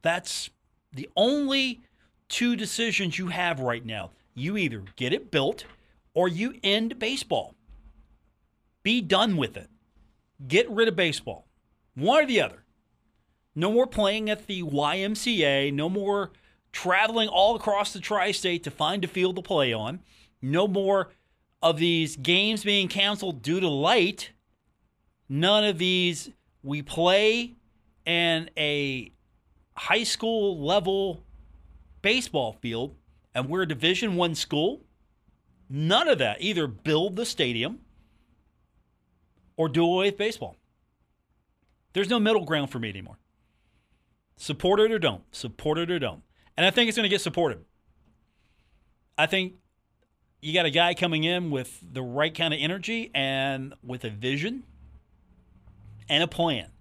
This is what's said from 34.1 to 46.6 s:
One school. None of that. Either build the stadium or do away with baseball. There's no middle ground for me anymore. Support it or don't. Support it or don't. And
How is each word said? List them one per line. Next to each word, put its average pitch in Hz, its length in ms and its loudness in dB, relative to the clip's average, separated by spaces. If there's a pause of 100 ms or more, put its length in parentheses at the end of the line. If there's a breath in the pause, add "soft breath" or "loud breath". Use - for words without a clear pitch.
One 170 220 0
school. 170 480 -2 (840)
None 160 380 2
of 262 120 4
that. 117 220 0
Either 170 280 0
build 160 480 0
the 233 100 -4
stadium 131 540 -2 (1800)
or 160 120 0
do 160 120 2
away 185 260 2
with 196 100 -4
baseball. 208 360 -6 (1400)
There's 190 160 0
no 240 100 2
middle 214 240 4
ground 147 240 -2
for 127 100 -8
me 113 120 -6
anymore. 95 260 -14 (1200)
Support 185 440 0
it 220 120 6
or 220 60 0
don't. 127 240 -2 (120)
Support 151 440 -4
it 170 120 -4
or 175 80 -2
don't. 104 240 -6 (360 soft breath)
And 165 80 4